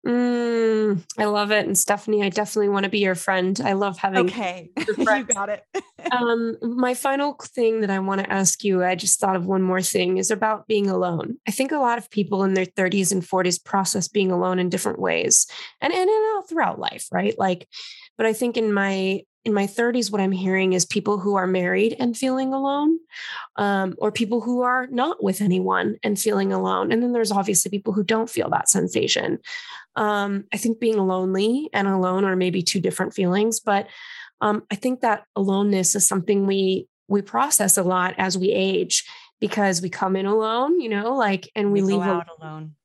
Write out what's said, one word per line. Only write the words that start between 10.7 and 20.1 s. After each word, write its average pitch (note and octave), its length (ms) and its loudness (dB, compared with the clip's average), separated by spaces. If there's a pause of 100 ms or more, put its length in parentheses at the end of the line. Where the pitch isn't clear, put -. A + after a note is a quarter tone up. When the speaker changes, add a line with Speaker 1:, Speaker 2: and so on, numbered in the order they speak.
Speaker 1:
alone. F#3 480 -2 (100)
I G#3+ 40 -6
think C4+ 200 -2
a D4+ 60 -2
lot A#3+ 220 0
of - 100 -16
people G3 340 0
in F#3+ 120 2
their F#3 100 2
thirties F#3 460 0
and F3+ 140 -2
forties F3+ 340 0
process F#3+ 480 -2
being G3 240 0
alone F3+ 260 0
in F3+ 100 0
different F3+ 320 -4
ways - 460 2 (340)
and, D#4+ 140 -2
and, F#4 160 2
and A4 160 2 (100)
all G4 60 -4
throughout E4 380 -2
life, - 320 -8
right? - 260 -2
Like, F#3 320 -2 (480)
but A3+ 80 0
I A3+ 80 2
think A#3+ 240 -2
in A3 160 2
my, G3 480 0 (240)
in A3+ 80 2
my G3+ 140 2
thirties, A#3 440 0